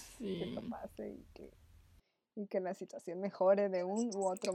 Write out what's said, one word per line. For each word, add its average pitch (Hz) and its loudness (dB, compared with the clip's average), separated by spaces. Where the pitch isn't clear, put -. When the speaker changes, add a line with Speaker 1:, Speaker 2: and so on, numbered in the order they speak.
Speaker 1:
que 190 -4
esto - -6
Speaker 2:
Sí. - -8
Speaker 1:
pase 214 -8
y - -14
que, - -16
y 208 -6
que 196 0
la 180 -2
situación - -10
mejore 196 6
de 180 2
un 220 0
u 196 2
otro 185 0